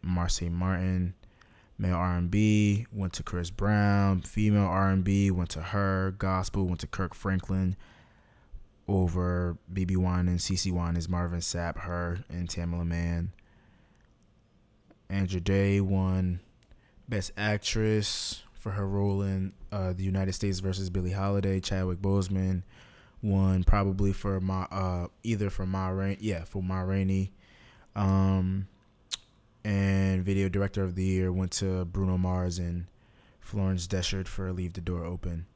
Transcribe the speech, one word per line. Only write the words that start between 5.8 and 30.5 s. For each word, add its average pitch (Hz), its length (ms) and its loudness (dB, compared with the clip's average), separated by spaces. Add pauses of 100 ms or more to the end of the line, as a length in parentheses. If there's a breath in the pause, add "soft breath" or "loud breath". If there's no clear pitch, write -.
Gospel 95 480 0
went 90 140 -2
to - 80 -8
Kirk - 260 -4
Franklin 92 640 0 (1120 soft breath)
over 90 720 0 (160)
B 92 100 0
B 92 140 2
Wine 90 320 2
and 87 120 0
C 95 140 -2
C 92 160 0
Wine 85 240 0
is 82 140 -4
Marvin 87 300 -2
Sapp, 85 400 -4
her, 87 400 -4 (100)
and 87 180 -6
Tamela 85 380 -4
Mann. 85 480 -2 (1800 soft breath)
Andra 95 320 -2
Day 98 400 4
won 92 580 2 (720 soft breath)
Best 104 260 -4
Actress 107 1080 0 (100)
for - 180 -8
her 98 160 -4
role 101 340 0
in, 95 320 -2 (180)
uh, 95 220 -2
The 92 100 -4
United 95 300 0
States 98 240 -2
versus 95 320 -2
Billie 90 220 -2
Holiday. 98 480 0
Chadwick 92 400 -2
Boseman 95 640 0 (580 loud breath)
won 95 420 4
probably 98 480 4
for 95 280 -2
Ma, 92 320 -2
uh, 90 360 -2 (140)
either 104 300 -2
for 95 160 -2
Ma 95 220 -2
Rain-, 95 300 -2
yeah, 98 260 -4
for 92 180 -6
Ma 92 180 -2
Rainey. 95 500 2 (640 loud breath)
Um, 95 720 2 (960)
and 98 600 2
Video 98 260 0
Director 98 340 -2